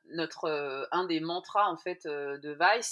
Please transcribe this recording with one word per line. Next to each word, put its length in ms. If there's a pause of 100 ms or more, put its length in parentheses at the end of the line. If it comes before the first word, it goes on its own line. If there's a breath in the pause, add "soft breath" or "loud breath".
notre, 400
heu, 420
un 140
des 160
mantras, 500
en 60
fait, 300
heu, 320
de 120
Vice, 400